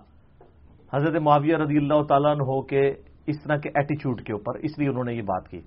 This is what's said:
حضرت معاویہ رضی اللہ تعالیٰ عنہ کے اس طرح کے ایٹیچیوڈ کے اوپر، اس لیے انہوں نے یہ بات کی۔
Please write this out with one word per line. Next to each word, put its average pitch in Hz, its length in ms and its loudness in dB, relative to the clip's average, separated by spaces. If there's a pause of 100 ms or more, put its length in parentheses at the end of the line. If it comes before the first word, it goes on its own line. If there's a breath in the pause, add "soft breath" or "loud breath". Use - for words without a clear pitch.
(920)
حضرت 151 280 0
معاویہ 147 360 4
رضی 151 200 0
اللہ 147 260 2
تعالیٰ 147 280 4
عنہ 135 300 -2
کے 139 320 2 (320)
اس 147 180 -6
طرح 151 120 0
کے 147 140 -4
ایٹیچیوڈ 143 520 -2
کے 110 120 -6
اوپر، 110 220 -6
اس 147 240 -6
لیے 143 100 2
انہوں 127 140 -2
نے 120 100 -4
یہ 117 80 -6
بات 95 260 -4
کی۔ 92 200 -14